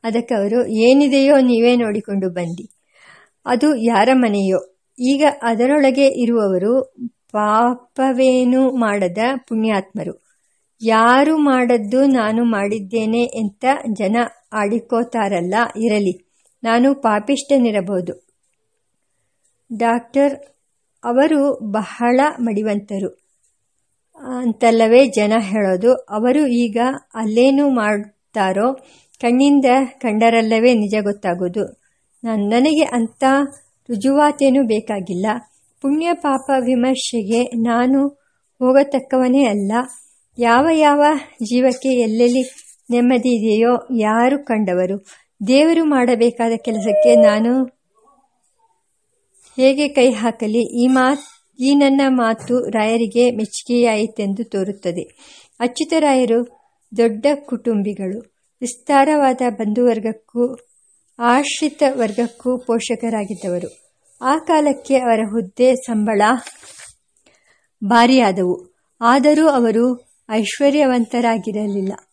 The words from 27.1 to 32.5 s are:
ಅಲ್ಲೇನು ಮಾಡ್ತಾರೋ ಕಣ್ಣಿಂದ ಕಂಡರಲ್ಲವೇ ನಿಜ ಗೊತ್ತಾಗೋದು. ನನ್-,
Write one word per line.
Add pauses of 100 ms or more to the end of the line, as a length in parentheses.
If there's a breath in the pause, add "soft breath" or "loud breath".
ಅಲ್ಲೇನು
ಮಾಡ್ತಾರೋ (460 soft breath)
ಕಣ್ಣಿಂದ (360)
ಕಂಡರಲ್ಲವೇ
ನಿಜ
ಗೊತ್ತಾಗೋದು. (600)
ನನ್-,